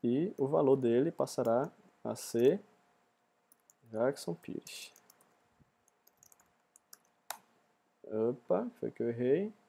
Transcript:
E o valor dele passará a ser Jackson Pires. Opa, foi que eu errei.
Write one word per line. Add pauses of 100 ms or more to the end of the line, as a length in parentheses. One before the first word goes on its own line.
E
o
valor
dele
passará (340)
a
ser (1300)
Jackson
Pires. (3250)
Opa, (120)
foi
que
eu
errei. (160)